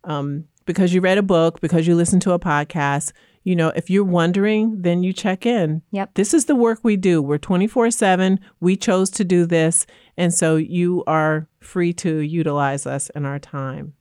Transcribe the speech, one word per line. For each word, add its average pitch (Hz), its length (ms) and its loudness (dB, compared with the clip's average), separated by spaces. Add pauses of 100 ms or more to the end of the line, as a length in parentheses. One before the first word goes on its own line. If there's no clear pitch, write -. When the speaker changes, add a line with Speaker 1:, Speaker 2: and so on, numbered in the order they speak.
Speaker 1:
um, 143 400 -8 (200)
because 175 280 2
you 180 80 4
read 185 160 2
a 208 60 2
book, 165 360 2
because 165 280 0
you 170 80 4
listen 170 260 2
to 190 100 0
a 175 80 2
podcast. 147 720 -2 (320)
You 180 120 0
know, 165 140 0
if - 200 -6
you're 196 140 2
wondering, 196 800 0
then 175 180 0
you 185 120 -2
check 185 340 -4
in. 165 340 0 (100)
Speaker 2:
Yep. 196 220 -6
Speaker 1:
This 208 200 0
is 330 120 2
the 294 100 2
work 233 280 2
we 214 120 4
do. 180 280 2
We're 147 160 -2
twenty-four 220 500 0
seven. 190 500 2 (200)
We 180 160 2
chose 190 360 0
to - 120 -4
do 175 240 2
this. 165 400 0 (280)
And 180 160 0
so 160 260 0
you 175 500 -2
are 156 400 0 (120)
free 175 340 -2
to 165 260 -4
utilize 147 680 -2
us 139 300 -6
and 147 100 -4
our 139 140 -6
time. 139 600 -12